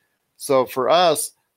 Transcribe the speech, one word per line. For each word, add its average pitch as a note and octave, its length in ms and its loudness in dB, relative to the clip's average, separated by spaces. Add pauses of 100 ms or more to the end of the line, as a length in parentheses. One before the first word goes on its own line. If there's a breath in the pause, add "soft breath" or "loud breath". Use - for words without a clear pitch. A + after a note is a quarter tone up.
(360)
So C3 300 0
for B2 240 -4
us, E3 400 2 (260)